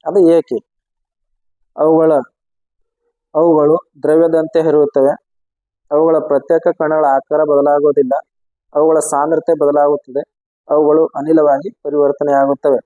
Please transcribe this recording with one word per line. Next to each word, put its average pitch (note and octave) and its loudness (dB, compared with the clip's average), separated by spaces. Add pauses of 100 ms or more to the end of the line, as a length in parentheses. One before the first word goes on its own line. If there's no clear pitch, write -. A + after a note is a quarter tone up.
ಅದು F3 -2
ಏಕೆ? E3 2 (1200)
ಅವುಗಳ, D#3+ 2 (1200)
ಅವುಗಳು D#3 0 (140)
ದ್ರವ್ಯದಂತೆ D#3+ 0
ಹರಿಯುತ್ತವೆ, D3 0 (760)
ಅವುಗಳ D#3 0 (120)
ಪ್ರತ್ಯೇಕ D#3+ -2
ಕಣಗಳ D#3 -2
ಆಕಾರ C#3 0
ಬದಲಾಗುವುದಿಲ್ಲ, C#3+ 0 (640)
ಅವುಗಳ D#3 2
ಸಾಂದ್ರತೆ D#3 -2
ಬದಲಾಗುತ್ತದೆ, C#3+ -2 (460)
ಅವುಗಳು D3+ 2
ಅನಿಲವಾಗಿ D3+ -2
ಪರಿವರ್ತನೆಯಾಗುತ್ತವೆ. C#3+ -2